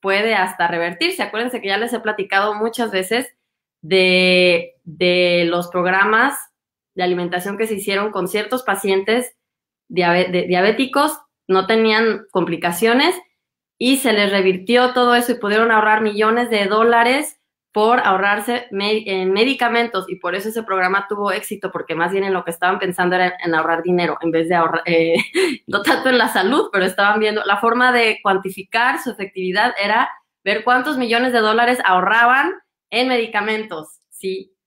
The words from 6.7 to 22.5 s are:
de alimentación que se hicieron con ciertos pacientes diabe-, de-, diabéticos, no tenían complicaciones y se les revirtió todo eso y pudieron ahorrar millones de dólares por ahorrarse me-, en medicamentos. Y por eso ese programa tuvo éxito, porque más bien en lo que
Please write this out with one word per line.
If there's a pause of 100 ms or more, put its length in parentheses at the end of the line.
de
alimentación
que
se
hicieron
con
ciertos
pacientes (540)
diabe-,
de-,
diabéticos, (280)
no
tenían
complicaciones (600)
y
se
les
revirtió
todo
eso
y
pudieron
ahorrar
millones
de
dólares (360)
por
ahorrarse
me-,
en
medicamentos.
Y
por
eso
ese
programa
tuvo
éxito,
porque
más
bien
en
lo
que